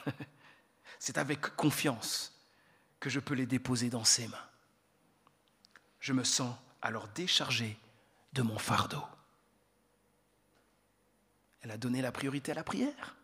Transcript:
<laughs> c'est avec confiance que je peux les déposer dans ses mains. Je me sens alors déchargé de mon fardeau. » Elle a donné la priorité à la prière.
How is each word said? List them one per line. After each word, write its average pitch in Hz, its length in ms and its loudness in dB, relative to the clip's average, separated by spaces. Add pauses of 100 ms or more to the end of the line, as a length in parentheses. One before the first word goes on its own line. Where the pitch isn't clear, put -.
<laughs> - 920 -12
c'est - 180 -4
avec 147 380 -2
confiance - 760 0 (680)
que 143 100 -4
je 135 100 0
peux 143 140 -2
les 127 140 0
déposer 123 420 2
dans 117 140 -2
ses 117 240 6
mains. 104 100 -10 (1600)
Je 139 140 0
me 127 100 4
sens 123 320 2 (280)
alors 110 240 -2
déchargé 120 680 0 (580)
de 131 100 2
mon 107 160 0
fardeau. » - 420 2 (2500)
Elle 113 100 -8
a 107 60 -6
donné 123 260 0
la 123 80 0
priorité 139 400 -2
à 147 40 -2
la 160 80 -6
prière. - 600 -2